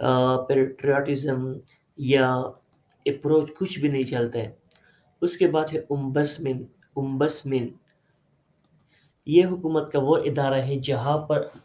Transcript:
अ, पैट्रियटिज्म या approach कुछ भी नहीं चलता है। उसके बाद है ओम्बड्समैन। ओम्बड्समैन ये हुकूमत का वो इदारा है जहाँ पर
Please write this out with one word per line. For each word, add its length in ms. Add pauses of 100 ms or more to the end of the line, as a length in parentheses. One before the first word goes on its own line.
अ, 360
पैट्रियटिज्म 1200 (400)
या 340 (760)
approach 420
कुछ 280
भी 100
नहीं 160
चलता 340
है। 200 (640)
उसके 240
बाद 240
है 200
ओम्बड्समैन। 760 (280)
ओम्बड्समैन 800 (1500)
ये 140
हुकूमत 500
का 60
वो 200
इदारा 380
है 240
जहाँ 380
पर 320 (140)